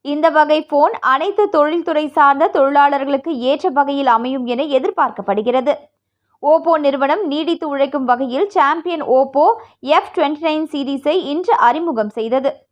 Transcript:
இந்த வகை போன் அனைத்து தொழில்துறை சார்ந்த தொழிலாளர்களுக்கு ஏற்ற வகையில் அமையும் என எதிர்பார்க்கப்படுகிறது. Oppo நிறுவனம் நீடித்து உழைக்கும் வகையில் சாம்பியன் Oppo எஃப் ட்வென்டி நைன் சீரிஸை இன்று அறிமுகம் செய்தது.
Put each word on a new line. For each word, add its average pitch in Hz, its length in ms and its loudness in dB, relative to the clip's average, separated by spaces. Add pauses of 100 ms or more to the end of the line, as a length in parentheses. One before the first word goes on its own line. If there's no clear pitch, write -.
இந்த 302 280 0
வகை 302 360 2
போன் 302 340 2
அனைத்து 381 500 0
தொழில்துறை 311 580 0
சார்ந்த 285 400 4
தொழிலாளர்களுக்கு 285 880 0
ஏற்ற 269 320 0
வகையில் 277 380 0
அமையும் 247 380 0
என 240 180 -2
எதிர்பார்க்கப்படுகிறது. 254 1080 -2 (680)
Oppo 320 380 2
நிறுவனம் 285 480 0
நீடித்து 320 400 -4
உழைக்கும் 277 380 -2
வகையில் 254 440 0
சாம்பியன் 320 540 -2
Oppo 269 440 2 (320)
எஃப் 330 360 0
ட்வென்டி 302 320 -2
நைன் 311 240 -2
சீரிஸை 277 460 -2 (160)
இன்று 359 220 0
அறிமுகம் 247 540 0
செய்தது. 254 440 -2 (180)